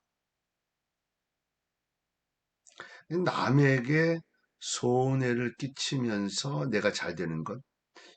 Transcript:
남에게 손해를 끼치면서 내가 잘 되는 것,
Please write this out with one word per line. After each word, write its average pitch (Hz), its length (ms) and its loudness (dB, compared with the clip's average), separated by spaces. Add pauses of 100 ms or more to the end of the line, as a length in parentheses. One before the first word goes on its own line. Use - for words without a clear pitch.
(3000)
남에게 143 1120 4 (400)
손해를 123 960 0
끼치면서 131 1120 -4
내가 104 240 2
잘 87 240 -6
되는 80 280 -4
것, 110 180 -10 (560)